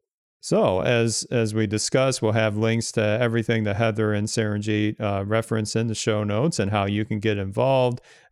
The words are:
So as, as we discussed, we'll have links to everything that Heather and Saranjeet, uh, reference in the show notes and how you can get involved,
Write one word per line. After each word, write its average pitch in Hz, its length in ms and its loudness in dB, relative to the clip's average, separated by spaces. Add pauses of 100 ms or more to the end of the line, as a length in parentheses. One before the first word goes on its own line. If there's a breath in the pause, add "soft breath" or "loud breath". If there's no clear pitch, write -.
(400)
So 147 400 2
as, 117 500 0
as 113 240 0
we 110 120 2
discussed, 127 560 0
we'll 107 100 2
have 110 240 0
links 113 360 0
to 113 100 0
everything 113 640 0
that 101 120 0
Heather 110 380 0
and 104 140 0
Saranjeet, 107 720 0
uh, 101 260 -2
reference 110 480 -2
in 117 140 0
the 110 60 -4
show 107 300 0
notes 110 340 0
and 98 120 0
how 104 160 0
you 104 180 0
can 110 140 -4
get 104 180 0
involved, 120 640 0 (320 loud breath)